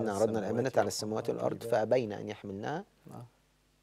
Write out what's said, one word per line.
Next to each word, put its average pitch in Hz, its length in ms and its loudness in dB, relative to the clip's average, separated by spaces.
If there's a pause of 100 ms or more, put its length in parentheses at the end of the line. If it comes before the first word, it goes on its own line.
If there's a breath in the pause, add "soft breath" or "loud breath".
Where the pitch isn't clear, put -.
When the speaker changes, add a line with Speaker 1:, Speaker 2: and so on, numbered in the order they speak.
Speaker 1:
على - 20 0
Speaker 2:
عرضنا 107 280 4
الأمانة 113 300 0
Speaker 1:
السماوات 127 100 0
Speaker 2:
على 104 100 6
السماوات 107 400 -4
والأرض 120 240 0
Speaker 1:
والأرض 117 200 -6
Speaker 2:
فأبين 110 400 2
أن 107 160 -8
يحملنها 107 560 -6 (260)
Speaker 1:
آه. 120 140 -14 (580)